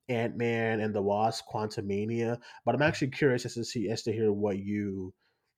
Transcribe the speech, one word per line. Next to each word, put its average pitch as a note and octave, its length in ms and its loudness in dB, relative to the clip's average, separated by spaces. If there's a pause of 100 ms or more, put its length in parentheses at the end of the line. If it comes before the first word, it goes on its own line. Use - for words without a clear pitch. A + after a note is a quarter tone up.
Ant-Man A2+ 720 0
and G#2+ 140 0
the G#2 80 0
Wasp: G#2 480 2
Quantumania, A2 880 -2 (260)
but A#2+ 100 4
I'm C3 80 2
actually D3+ 280 2
curious B2 340 2
as - 100 -10
to A#2 100 -4
see, G#2 240 -2
as A2 140 -4
to A2 100 0
hear A2 200 4
what G2+ 260 0
you G2 540 -4 (440)